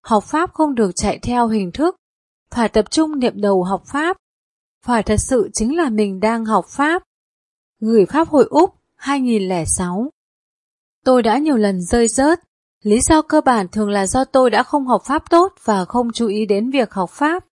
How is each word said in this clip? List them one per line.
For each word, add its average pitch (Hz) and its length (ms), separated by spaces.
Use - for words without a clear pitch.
Học 214 200
Pháp 320 280
không 302 220
được 220 200
chạy 202 240
theo 240 300
hình 202 240
thức, 320 240
phải 226 180
tập 214 220
trung 311 280
niệm 233 220
đầu 196 220
học 185 240
Pháp, 320 300
phải 233 160
thật 214 180
sự - 320
chính 240 240
là 339 120
mình 208 320
đang 226 240
học 214 240
Pháp. 320 340
Gửi 220 260
Pháp 320 220
hội 277 220
Úc 339 240
hai 277 240
nghìn 226 280
lẻ 180 160
sáu. 185 460
Tôi 254 180
đã 220 160
nhiều 294 180
lần 202 260
rơi 233 260
rớt, 294 320
lý 214 180
do 311 220
cơ 311 180
bản 226 280
thường 208 220
là 202 160
do 254 180
tôi 254 260
đã 220 120
không 277 240
học 240 180
Pháp 302 260
tốt 349 220
và 196 200
không 240 280
chú 233 140
ý 214 200
đến 208 240
việc 262 220
học 185 180
Pháp. 320 420